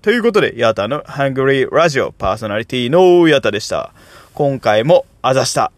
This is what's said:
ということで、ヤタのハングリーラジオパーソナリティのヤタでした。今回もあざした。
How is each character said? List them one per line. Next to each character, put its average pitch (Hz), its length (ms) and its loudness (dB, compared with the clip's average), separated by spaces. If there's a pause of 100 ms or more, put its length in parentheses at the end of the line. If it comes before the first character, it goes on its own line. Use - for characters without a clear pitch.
と 214 100 0
い 240 80 0
う 202 40 -4
こ 233 80 2
と 202 80 2
で、 131 160 0
ヤ 113 180 2
タ 104 140 -4
の 143 180 -6
ハ 139 220 -4
ン 135 60 -4
グ 131 180 -2
リ 135 140 0
ー - 40 -10
ラ 165 200 2
ジ 135 100 -2
オ - 140 -2
パ 98 200 -4
ー 107 40 -4
ソ 110 100 -10
ナ 101 100 -4
リ 113 80 -6
テ 127 120 -8
ィ 120 120 -4
の 175 380 4
ヤ 143 140 2
タ 107 100 0
で 104 80 -4
し - 80 -10
た。 80 240 -6 (420)
今 139 280 -4
回 110 240 2
も 175 200 4 (160)
あ 131 120 0
ざ 135 100 0
し - 100 -6
た。 120 240 -2